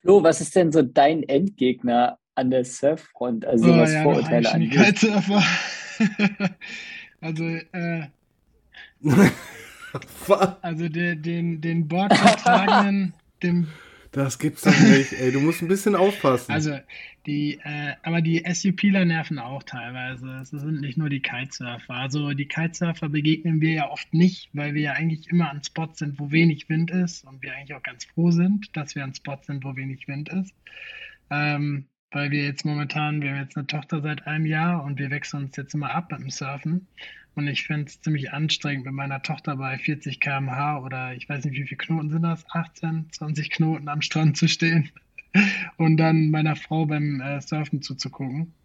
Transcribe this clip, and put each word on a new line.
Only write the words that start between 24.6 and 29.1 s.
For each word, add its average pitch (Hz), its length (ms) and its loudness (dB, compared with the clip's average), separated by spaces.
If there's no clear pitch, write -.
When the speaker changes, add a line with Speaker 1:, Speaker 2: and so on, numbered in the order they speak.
Speaker 2:
wir 151 80 -2
ja 143 120 -2
eigentlich 156 360 -4
immer 170 220 2
an 147 120 -14
Spots - 360 -8
sind, 147 200 -8
wo 143 120 -6
wenig 160 380 2
Wind 165 220 0
ist 180 340 -2
und 135 160 -20
wir 135 120 -12
eigentlich 139 220 -16
auch 127 80 -16
ganz - 220 -12
froh 170 260 0
sind, 185 440 0
dass 147 200 -8
wir 143 80 -8
an 135 100 -10